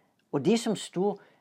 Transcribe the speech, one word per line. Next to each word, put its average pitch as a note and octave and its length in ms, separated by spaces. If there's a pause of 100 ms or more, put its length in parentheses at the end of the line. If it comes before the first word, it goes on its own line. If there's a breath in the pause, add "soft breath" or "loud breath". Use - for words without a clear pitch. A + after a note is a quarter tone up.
(320 soft breath)
Og C#3 140
de A3 120
som A3 180
sto F#3+ 420 (240 loud breath)